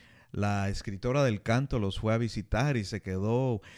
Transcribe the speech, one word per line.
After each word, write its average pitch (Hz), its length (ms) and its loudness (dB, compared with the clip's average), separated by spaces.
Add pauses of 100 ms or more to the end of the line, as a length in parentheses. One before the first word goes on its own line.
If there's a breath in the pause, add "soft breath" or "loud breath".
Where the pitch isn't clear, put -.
(320 loud breath)
La 101 380 0
escritora 120 540 0
del 110 200 2
canto 127 340 0
los 98 220 0
fue 110 160 2
a - 20 2
visitar 117 600 0
y 107 60 0
se 95 200 -6
quedó 110 580 0 (160 loud breath)